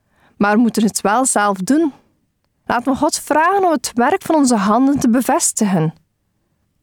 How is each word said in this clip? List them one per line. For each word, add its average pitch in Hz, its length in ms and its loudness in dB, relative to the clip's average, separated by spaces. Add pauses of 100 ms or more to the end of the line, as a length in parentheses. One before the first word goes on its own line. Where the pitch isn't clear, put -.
(360)
maar 208 180 0
we 226 60 2
moeten 220 220 0
het 208 180 -2
wel 226 240 0
zelf 208 340 0
doen. 277 340 -2 (760)
Laten 240 260 -2
we 254 60 -4
God 320 200 -2
vragen 349 460 0
om 339 80 2
het - 220 -4
werk 285 280 0
van 330 120 -2
onze 254 220 2
handen 240 420 2
te 247 120 2
bevestigen. 214 840 0 (880)